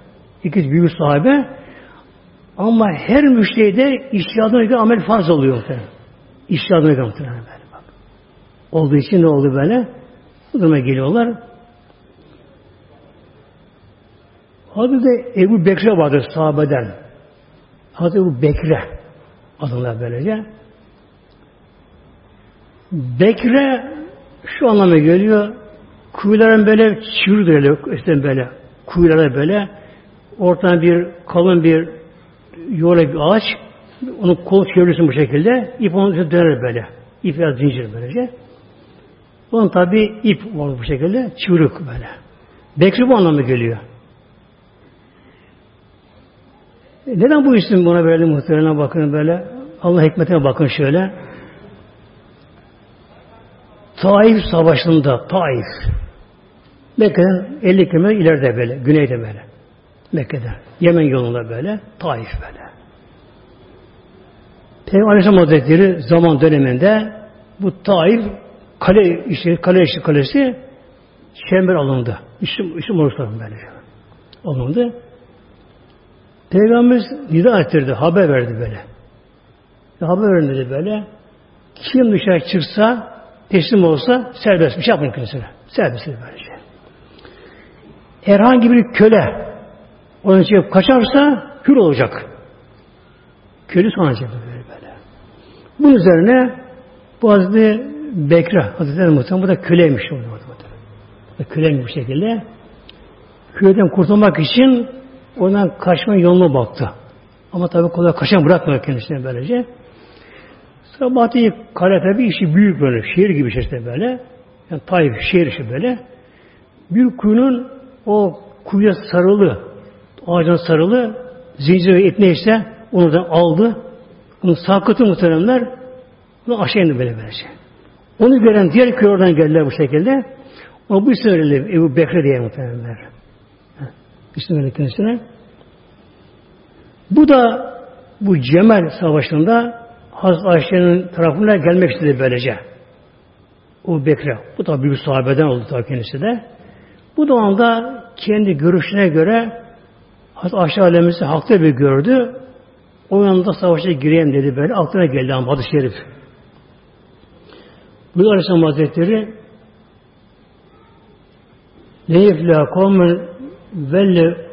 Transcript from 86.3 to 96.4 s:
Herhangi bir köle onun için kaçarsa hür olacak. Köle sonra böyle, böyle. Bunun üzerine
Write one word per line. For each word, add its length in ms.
Herhangi 480
bir 220
köle 600
onun 160
için 300
kaçarsa 800
hür 80
olacak. 500
Köle 220
sonra 180
böyle, 600
böyle. 240
Bunun 160
üzerine 680